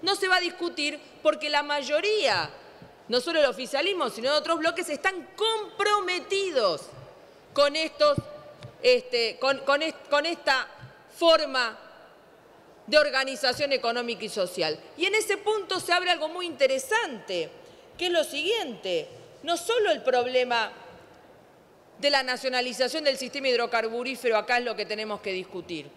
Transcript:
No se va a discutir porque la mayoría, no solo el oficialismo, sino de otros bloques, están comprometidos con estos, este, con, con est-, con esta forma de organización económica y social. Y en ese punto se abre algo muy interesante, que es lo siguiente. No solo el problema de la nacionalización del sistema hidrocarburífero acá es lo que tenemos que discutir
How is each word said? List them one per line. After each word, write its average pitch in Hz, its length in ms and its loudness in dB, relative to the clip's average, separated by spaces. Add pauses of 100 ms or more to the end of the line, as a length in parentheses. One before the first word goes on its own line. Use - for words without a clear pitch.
No 381 140 0
se 381 140 0
va 370 80 6
a - 20 4
discutir 330 580 -4 (240)
porque 302 280 2
la 294 140 2
mayoría, 294 880 0 (600)
no - 100 2
solo 330 220 2
el 285 60 6
oficialismo, 269 600 -2
sino 226 220 -2
de 302 60 2
otros 320 220 0
bloques, 339 280 0
están 330 480 -4
comprometidos 381 1500 0 (680)
con 285 240 4
estos, 302 420 2 (640)
este, 240 560 2
con, 269 220 2
con 285 220 2
est-, - 280 -6
con 294 160 2
esta 285 400 0 (520)
forma 294 600 4 (1080)
de 294 120 6
organización 269 760 0
económica 233 500 -2
y 208 60 -8
social. 175 500 -2 (160)
Y 339 120 0
en 392 80 0
ese 415 200 0
punto 392 460 -2
se - 100 -2
abre 359 180 2
algo 311 200 0
muy 349 160 -6
interesante, 262 1040 -2 (480)
que 339 80 -4
es 359 60 0
lo 330 120 2
siguiente. 294 840 -4 (340)
No 339 140 0
solo 427 340 2
el 269 120 0
problema 247 680 2 (1300)
de 285 100 2
la 277 140 4
nacionalización 254 800 -2
del 269 140 2
sistema 262 320 -4
hidrocarburífero 233 880 0
acá 214 220 2
es 247 40 -4
lo 233 120 -2
que 202 100 -4
tenemos 214 340 -6
que 196 140 -4
discutir 175 640 -8